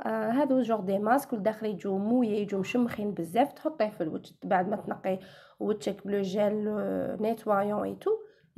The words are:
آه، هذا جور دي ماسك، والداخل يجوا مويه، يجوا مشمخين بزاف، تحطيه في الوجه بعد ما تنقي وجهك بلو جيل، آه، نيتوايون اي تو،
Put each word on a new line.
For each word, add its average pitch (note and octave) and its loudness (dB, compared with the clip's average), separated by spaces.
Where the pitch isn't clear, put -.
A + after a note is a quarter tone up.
آه، G#3+ 0
هذا C4 4
جور A3 2
دي G3 0
ماسك، A#3 2
والداخل G#3+ 0
يجوا G3 -2
مويه، A3 2
يجوا G3 0
مشمخين G#3 0
بزاف، E3 2
تحطيه D#4 -2
في G#3 -8
الوجه F3 -6
بعد F#3 2
ما G#3+ -2
تنقي F#3+ -4
وجهك G#3 -4
بلو G3+ 0
جيل، G#3 0
آه، G3 -2
نيتوايون G#3 0
اي G3 -4
تو، G3 -2